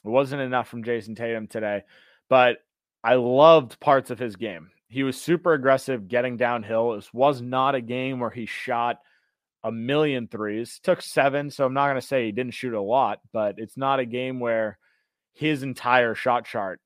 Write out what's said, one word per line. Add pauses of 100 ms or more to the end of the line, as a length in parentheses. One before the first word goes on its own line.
It
wasn't
enough
from
Jason
Tatum
today, (460)
but (460)
I
loved
parts
of
his
game. (180)
He
was
super
aggressive
getting
downhill.
This
was
not
a
game
where
he
shot (640)
a
million
threes,
took
seven,
so
I'm
not
gonna
say
he
didn't
shoot
a
lot, (120)
but
it's
not
a
game
where (560)
his
entire
shot
chart